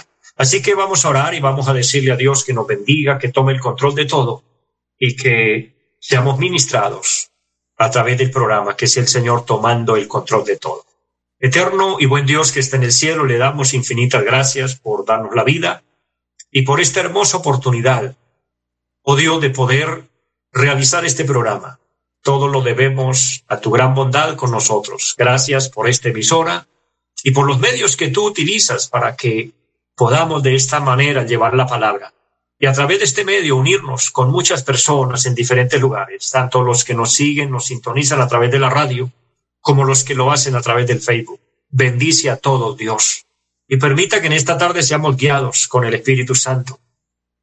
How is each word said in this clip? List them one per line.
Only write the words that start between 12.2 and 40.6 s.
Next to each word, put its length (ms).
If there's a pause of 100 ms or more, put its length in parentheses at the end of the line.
Dios 280
que 80
está 160
en 80
el 80
cielo, 340
le 100
damos 380
infinitas 500
gracias 520
por 280
darnos 300
la 80
vida 400 (720)
y 100
por 180
esta 200
hermosa 360
oportunidad, 800 (840)
oh 140
Dios, 240
de 100
poder 580 (440)
realizar 520
este 200
programa. 560 (420)
Todo 260
lo 140
debemos 840
a 120
tu 100
gran 240
bondad 420
con 140
nosotros. 680
Gracias 500
por 200
esta 200
emisora 580 (560)
y 100
por 120
los 140
medios 380
que 120
tú 160
utilizas 640
para 260
que 360 (460)
podamos 480
de 100
esta 240
manera 460
llevar 300
la 120
palabra. 480 (420)
Y 100
a 60
través 280
de 40
este 200
medio 320
unirnos 540
con 200
muchas 320
personas 640
en 80
diferentes 440
lugares, 520
tanto 320
los 220
que 100
nos 180
siguen, 380
nos 160
sintonizan 540
a 80
través 220
de 100
la 100
radio, 420 (480)
como 240
los 200
que 100
lo 160
hacen 240
a 80